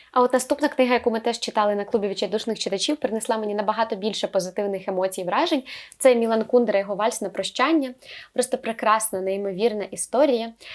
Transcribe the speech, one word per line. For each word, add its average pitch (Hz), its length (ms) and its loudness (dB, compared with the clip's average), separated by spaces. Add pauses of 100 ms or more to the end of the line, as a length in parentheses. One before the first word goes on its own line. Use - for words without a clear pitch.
(120)
А 254 100 6
от 247 100 4
наступна 277 360 2
книга, 254 260 2
яку 233 160 2
ми 226 100 0
теж 233 180 -2
читали 208 360 0
на 202 100 -2
клубі 202 240 0
відчайдушних 202 500 -2
читачів, 196 380 -2
принесла 220 420 -2
мені 208 160 -4
набагато 214 420 0
більше 196 320 -4
позитивних 190 600 -2
емоцій 190 320 -2
і 180 40 -6
вражень. 262 380 0 (360)
Це 254 160 6
Мілан 226 300 2
Кундера, 220 340 2
його 196 160 -2
"Вальс 220 280 -2
на 196 60 -4
прощання". 254 680 0 (400)
Просто 247 240 0
прекрасна, 220 640 0
неймовірна 196 640 -2
історія. 233 680 0 (220)